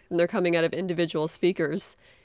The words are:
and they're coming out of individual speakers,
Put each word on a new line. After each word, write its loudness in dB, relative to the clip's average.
and 0
they're 4
coming 0
out 4
of 0
individual -2
speakers, -2